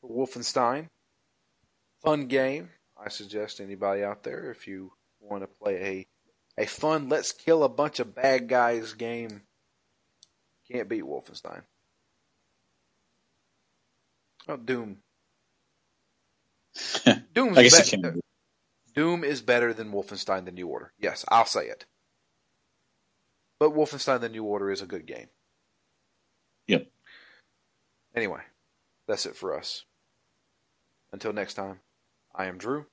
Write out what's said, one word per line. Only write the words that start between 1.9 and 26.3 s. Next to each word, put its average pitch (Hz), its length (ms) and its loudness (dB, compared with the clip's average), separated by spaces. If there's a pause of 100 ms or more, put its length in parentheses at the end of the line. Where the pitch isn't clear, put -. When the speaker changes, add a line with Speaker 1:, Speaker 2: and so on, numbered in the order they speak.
Speaker 1:
Fun 151 220 2
game. 135 440 0 (260)
I 104 120 -14
suggest 104 520 -8
anybody 98 440 -2
out 101 180 -6
there, - 300 -10
if - 160 -18
you 95 240 -14 (280)
wanna 104 280 -10
play 95 580 -4 (500)
a, 110 60 -2
a 104 40 0
fun, 151 420 -2
let's 147 240 0
kill 160 320 4
a 135 40 4
bunch 143 300 -2
of 113 160 -6
bad 127 340 2
guys 120 440 2
game, 117 500 -8 (1300)
can't 117 180 -6
beat 107 140 -4
Wolfenstein. - 600 -12 (2750)
Oh, 151 80 -6
Doom. 117 420 -6 (1800)
Speaker 2:
<laughs> - 300 -8 (300)
Speaker 1:
Doom's 220 240 6
Speaker 2:
I 127 60 12
guess 151 260 10
Speaker 1:
be-, - 60 0
Speaker 2:
you - 80 -2
can. 85 160 -4 (760)
Speaker 1:
Doom 165 300 0
is 139 180 -4
better 120 320 4
than 110 180 -8
Wolfenstein: 95 520 -4
The 92 80 -12
New 90 160 -10
Order. - 300 -10
Yes, - 300 -4
I'll 113 160 8
say 85 220 -2
it. 57 200 -14 (1700)
But 151 120 8
Wolfenstein: 143 500 2
The 117 80 -4
New 110 160 -8
Order 101 260 -2
is 98 120 -4
a 95 40 -12
good 87 200 -10
game. 58 220 -14 (1400)